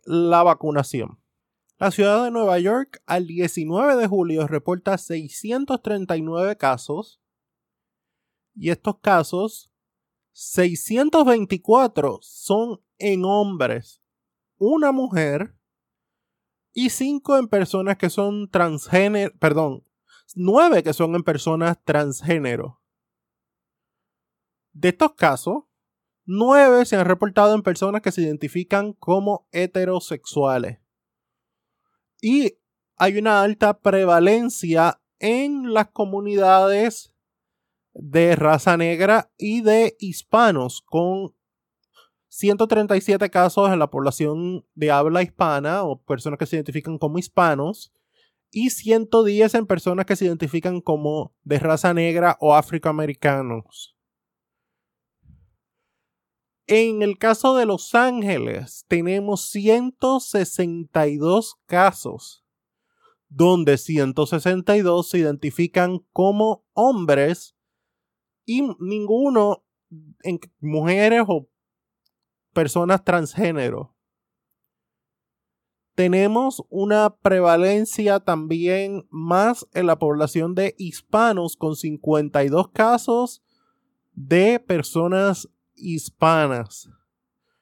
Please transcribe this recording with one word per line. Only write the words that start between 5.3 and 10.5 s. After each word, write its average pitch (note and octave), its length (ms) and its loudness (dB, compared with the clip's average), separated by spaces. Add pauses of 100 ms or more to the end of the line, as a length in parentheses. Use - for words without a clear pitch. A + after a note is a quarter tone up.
treinta F#3+ 360 -4
y D#3+ 40 -6
nueve E3+ 340 -4
casos D3 640 -6 (1300)
y E3+ 160 -6
estos G3 300 -4
casos, F#3 720 -2 (600)
seiscientos A#3+ 960 0